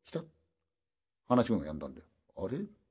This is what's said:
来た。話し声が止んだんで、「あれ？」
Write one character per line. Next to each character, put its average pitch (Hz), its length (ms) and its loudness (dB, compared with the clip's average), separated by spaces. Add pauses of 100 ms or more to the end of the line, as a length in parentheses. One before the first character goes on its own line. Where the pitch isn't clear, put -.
来 - 60 -20
た。 - 120 -6 (1040)
話 123 200 6
し - 20 -6
声 104 100 4
が 73 140 -4
止 - 0 -
ん 73 60 -8
だ 71 100 -8
ん 65 40 -12
で、 - 80 -16 (360)
「あ 95 100 -4
れ？」 135 120 -4 (320)